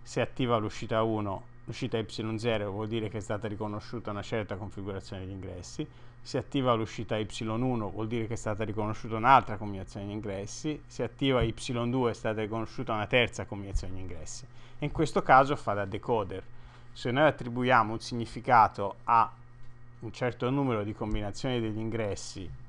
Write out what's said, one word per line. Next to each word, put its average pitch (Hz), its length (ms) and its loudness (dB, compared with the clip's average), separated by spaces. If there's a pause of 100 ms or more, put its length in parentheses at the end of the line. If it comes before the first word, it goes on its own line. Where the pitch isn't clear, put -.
Se - 180 -4
attiva 120 380 2
l'uscita 110 440 0
uno, 107 420 0 (200)
l'uscita 117 340 -4
epsilon 110 420 -2
zero 107 320 2
vuol 107 180 -4
dire 110 180 -2
che 110 100 -6
è 101 40 -2
stata 107 260 -2
riconosciuta 104 640 -6
una 101 100 -4
certa 104 360 -4
configurazione 98 680 -8
degli 95 100 -8
ingressi. 95 540 -8 (380)
Se - 140 -2
attiva 127 340 2
l'uscita 110 460 0
epsilon 110 420 -2
uno 117 300 0
vuol 107 160 -4
dire 113 180 -2
che 113 80 -6
è 107 40 -4
stata 107 260 -2
riconosciuta 107 520 -2
un'altra 113 420 8
combinazione 101 500 -8
di 101 40 -6
ingressi. 107 760 -6
Se - 180 -6
attiva 127 400 2
epsilon 120 480 0
due 123 200 2
è - 40 -4
stata 110 260 -2
riconosciuta 113 520 -4
una 104 120 0
terza 117 400 2
combinazione 98 480 -4
di 92 60 -4
ingressi. - 440 -8 (360)
E 147 60 0
in 139 60 0
questo 165 300 2
caso 139 340 8
fa 107 180 -2
da 101 120 0
decoder. 98 580 -4 (480)
Se - 200 -2
noi 147 160 6
attribuiamo 123 680 4
un 113 60 -4
significato 113 1040 4
a 113 280 6 (680)
un 110 120 -8
certo 123 380 -2
numero 131 340 2
di 104 100 -4
combinazioni 107 680 -2
degli 110 180 -2
ingressi 107 720 -4 (200)